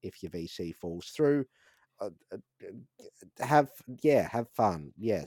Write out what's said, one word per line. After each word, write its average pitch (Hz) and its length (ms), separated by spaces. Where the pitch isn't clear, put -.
if - 180
your 82 100
V 85 160
C 85 260
falls 87 420
through. 143 300
Uh, 101 80
uh, 98 40
have, 143 300
yeah, 131 260
have 117 200
fun. 85 480
Yeah, 98 300